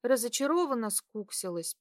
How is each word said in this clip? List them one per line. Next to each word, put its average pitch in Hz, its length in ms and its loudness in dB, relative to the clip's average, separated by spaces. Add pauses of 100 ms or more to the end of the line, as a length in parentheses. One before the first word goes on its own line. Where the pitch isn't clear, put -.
Разочарованно 262 880 2
скуксилась, 190 920 -6